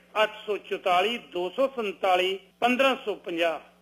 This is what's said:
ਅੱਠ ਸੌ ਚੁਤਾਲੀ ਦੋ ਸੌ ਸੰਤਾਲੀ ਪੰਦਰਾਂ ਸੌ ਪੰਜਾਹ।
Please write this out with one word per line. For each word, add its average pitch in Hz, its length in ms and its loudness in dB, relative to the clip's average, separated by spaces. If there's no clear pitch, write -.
ਅੱਠ 214 80 0
ਸੌ 202 100 -2
ਚੁਤਾਲੀ 190 640 0
ਦੋ 180 180 -4
ਸੌ 269 260 0
ਸੰਤਾਲੀ 190 640 0
ਪੰਦਰਾਂ 247 360 4
ਸੌ 196 100 -4
ਪੰਜਾਹ। 165 440 -2